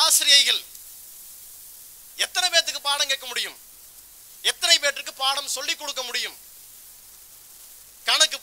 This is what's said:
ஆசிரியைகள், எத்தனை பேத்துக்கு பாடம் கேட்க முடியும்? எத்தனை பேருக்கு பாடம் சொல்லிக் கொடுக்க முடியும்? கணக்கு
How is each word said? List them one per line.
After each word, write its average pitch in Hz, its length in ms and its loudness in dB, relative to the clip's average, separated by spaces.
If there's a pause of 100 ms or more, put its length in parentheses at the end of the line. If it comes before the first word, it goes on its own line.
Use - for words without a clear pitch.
ஆசிரியைகள், 277 560 6 (1600)
எத்தனை 370 340 -2
பேத்துக்கு 311 360 2
பாடம் 285 240 0
கேட்க 254 200 -4
முடியும்? 202 240 -6 (960)
எத்தனை 339 320 4
பேருக்கு 285 320 -4 (100)
பாடம் 277 320 -2
சொல்லிக் 294 260 -4
கொடுக்க 269 280 -6
முடியும்? 226 260 -6 (1700)
கணக்கு 285 340 4